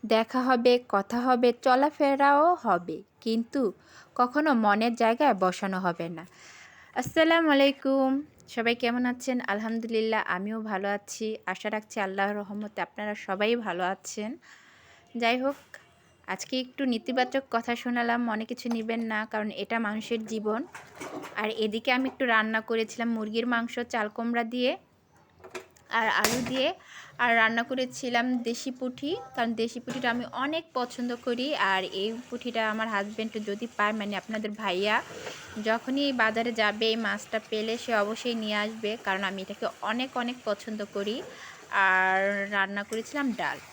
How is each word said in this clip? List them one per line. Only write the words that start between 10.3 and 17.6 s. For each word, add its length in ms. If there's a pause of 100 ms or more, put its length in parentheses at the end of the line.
ভালো 260
আছি। 480 (100)
আশা 240
রাখছি 300
আল্লাহর 360
রহমতে 440
আপনারা 340
সবাই 420
ভালো 280
আছেন। 520 (800)
যাই 240
হোক, 160 (680)
আজকে 340
একটু 240
নেতিবাচক 680
কথা 260